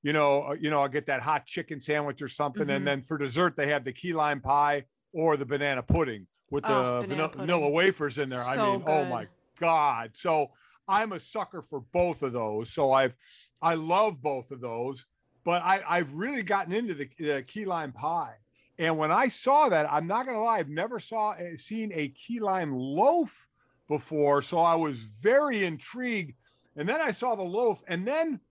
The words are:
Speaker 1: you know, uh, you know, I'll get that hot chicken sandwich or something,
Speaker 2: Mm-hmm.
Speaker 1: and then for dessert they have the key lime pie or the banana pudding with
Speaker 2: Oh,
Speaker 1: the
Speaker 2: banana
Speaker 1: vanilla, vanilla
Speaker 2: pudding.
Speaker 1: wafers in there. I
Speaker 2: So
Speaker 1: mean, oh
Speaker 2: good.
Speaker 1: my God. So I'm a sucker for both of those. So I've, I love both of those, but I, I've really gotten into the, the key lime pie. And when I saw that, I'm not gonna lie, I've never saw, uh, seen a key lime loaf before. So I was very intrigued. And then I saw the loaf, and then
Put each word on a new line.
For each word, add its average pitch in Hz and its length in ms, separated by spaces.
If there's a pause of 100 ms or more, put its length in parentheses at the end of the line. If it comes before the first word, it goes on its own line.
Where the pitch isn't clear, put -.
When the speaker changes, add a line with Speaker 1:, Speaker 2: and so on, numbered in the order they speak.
Speaker 1:
you 143 80
know, 143 380
uh, 143 100
you 147 100
know, 147 120
I'll 139 80
get 143 160
that 135 160
hot 151 240
chicken 160 340
sandwich 147 420
or 139 60
something, 156 360
Speaker 2:
Mm-hmm. 139 80
Speaker 1:
and 139 160
then 139 140
for 151 160
dessert 143 380
they 143 120
have 143 180
the 131 80
key 175 180
lime 147 300
pie 143 420 (300)
or 160 240
the 135 80
banana 139 360
pudding 120 460 (240)
with 143 160
Speaker 2:
Oh, 127 340
Speaker 1:
the 98 60
Speaker 2:
banana - 0
Speaker 1:
vanilla, 156 220
vanilla 160 320
Speaker 2:
pudding. 143 120
Speaker 1:
wafers 156 440
in 139 100
there. 123 160
I 127 120
Speaker 2:
So 208 180
Speaker 1:
mean, 185 120
oh 156 180
Speaker 2:
good. 135 60
Speaker 1:
my 113 180 (300)
God. 143 600
So 156 340 (340)
I'm 208 280
a 160 60
sucker 185 420
for 143 180
both 175 440
of 127 100
those. 110 400
So 139 180
I've, 131 240 (460)
I 165 140
love 170 460
both 135 300
of 131 80
those, 120 460 (400)
but 175 180
I, 190 240
I've 160 260
really 226 300
gotten 185 300
into 220 200
the, 139 240
the 143 260
key 208 200
lime 165 300
pie. 147 420 (440)
And 165 180
when 156 140
I 240 160
saw 285 400
that, 151 240
I'm 151 160
not 226 180
gonna 233 160
lie, 226 180
I've 147 100
never 196 320
saw, 214 300
uh, 175 260
seen 214 360
a 151 160
key 226 300
lime 185 340
loaf 190 720 (440)
before. 143 520
So 165 180
I 170 160
was 147 240
very 202 680
intrigued. 196 680 (440)
And 151 100
then 294 140
I 277 100
saw 233 240
the 196 80
loaf, 202 460
and 180 180
then 302 320 (120)